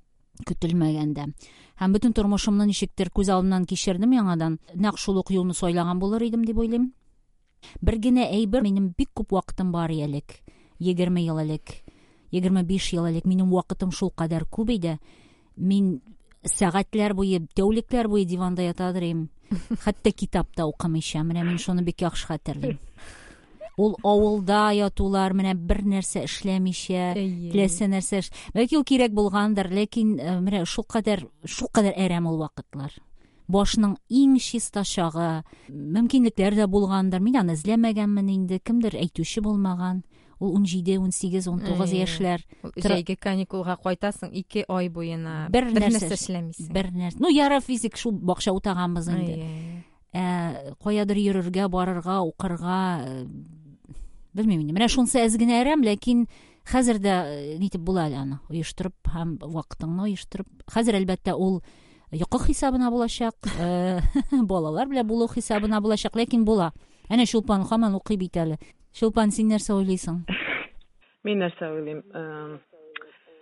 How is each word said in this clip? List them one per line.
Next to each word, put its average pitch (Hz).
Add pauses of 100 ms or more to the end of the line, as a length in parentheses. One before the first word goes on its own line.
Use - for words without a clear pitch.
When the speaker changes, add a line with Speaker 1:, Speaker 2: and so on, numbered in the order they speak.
(460)
Speaker 1:
көтелмәгәндә. 151 (540)
Һәм 190
бөтен 220
тормышымны 202
ничектер 190
күз 202
алдымнан 185
кичердем 190
яңадан. 165 (160)
Нәкъ 202
шул 196
ук 185
юлны 180
сайлаган 175
булыр 208
идем 226
дип 220
уйлыйм. 233 (880)
Бер 208
генә 247
әйбер, 214
минем 196
бик -
күп 208
вакытым 185
бар 170
элек, 147 (400)
егерме 180
ел 160
элек, 156 (500)
егерме 185
биш 185
ел 170
элек 165
минем 185
вакытым 180
шул 196
кадәр 165
күп 220
иде. 165 (580)
Мин 190 (440)
сәгатьләр 202
буе, 190 (120)
тәүлекләр 220
буе 208
диванда 180
ятадыр 180
идем. 165 (220)
<laughs> -
Хәтта 208
китап -
та 170
укымыйча. 160
Менә 170
мин 175
шуны 180
бик 170
яхшы -
хәтерлим. 147
<laughs> - (880)
Ул 208 (100)
авылда 208
ятулар, 196
менә 190
бер 175 (100)
нәрсә 190
эшләмичә, 185 (120)
Speaker 2:
Әйе. 175
Speaker 1:
теләсә 196
нәрсә 196
эш-, - (240)
бәлки 240
ул 294
кирәк 247
булгандыр, 202
ләкин, 214
э, 165
менә 190
шул -
кадәр, 208 (240)
шул -
кадәр 202
әрәм 175
ул 160
вакытлар. 139 (560)
Башның 202 (160)
иң 269
чиста 220
чагы, 165 (280)
мөмкинлекләр 208
дә 214
булгандыр. 190
Мин 254
аны 175
эзләмәгәнмен 208
инде, 185
кемдер 226
әйтүче 170
булмаган. 185 (380)
Ул 196
унҗиде, 185
унсигез, 185
унтугыз 180
Speaker 2:
Әйе. 185
Speaker 1:
яшьләр. 175 (180)
Speaker 2:
Ул -
Speaker 1:
Тора- 196
Speaker 2:
җәйге 185
каникулга 185
кайтасың, 190
ике 208
ай 180
буена 165
Speaker 1:
Бер 240
Speaker 2:
бер 208
Speaker 1:
нәрсә 220
Speaker 2:
нәрсә 165
Speaker 1:
эш-, -
Speaker 2:
эшләмисең. 165
Speaker 1:
бер 190
нәрсә. 180
Ну, 330
ярар, 285
физик 233
шул 240
бакча 185
утаганбыз 175
инде. 170
Speaker 2:
Әйе. 165 (280)
Speaker 1:
Ә, 175 (100)
каядыр 208
йөрергә, 190
барырга, 185
укырга, 175
э, 131 (1080)
белмим 196
инде. 151
Менә 220
шунсы 247
әз 226
генә 233
әрәм, 294
ләкин 233 (400)
хәзер 240
дә, 196
э, 147
нитеп 185
була 175
әле 139
аны 139 (100)
оештырып 165 (100)
һәм 165
вакытыңны 165
оештырып. 196 (240)
Хәзер, 226
әлбәттә, 185
ул 185 (520)
йокы 175
хисабына 262
булачак, 233 (240)
э, 180
<laughs> -
балалар 185
белән 254
булу 233
хисабына 214
булачак, 214
ләкин 226
була. 202 (380)
Әнә 233
Чулпан 208
һаман 220
укый 202
бит 185
әле. 160 (360)
Чулпан, 220
син 220
нәрсә 208
уйлыйсың? 185 (1000)
Speaker 3:
Мин 208
нәрсә 175
уйлыйм? 156
Эм, 151 (840)